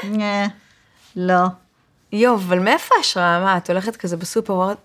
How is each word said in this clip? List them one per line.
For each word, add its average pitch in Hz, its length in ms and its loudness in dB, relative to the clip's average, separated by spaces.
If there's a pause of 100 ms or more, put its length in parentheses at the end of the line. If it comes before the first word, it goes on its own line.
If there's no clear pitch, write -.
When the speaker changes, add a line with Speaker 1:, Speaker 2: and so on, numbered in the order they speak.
Speaker 1:
נה. 202 440 -2 (680)
לא. 180 300 2 (680)
Speaker 2:
יו, 233 220 4
אבל 185 260 0
מאיפה 240 380 2
ההשראה? 175 460 0
מה, 190 140 2
את 175 120 -4
הולכת 190 260 -4
כזה 175 220 -6
בסופר, 202 360 -4
ואומרת, 190 320 -2